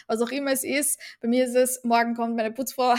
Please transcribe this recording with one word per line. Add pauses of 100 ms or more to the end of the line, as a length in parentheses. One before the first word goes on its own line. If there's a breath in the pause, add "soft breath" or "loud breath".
was
auch
immer
es
ist. (180 loud breath)
Bei
mir
ist
es,
morgen
kommt
meine
Putzfrau.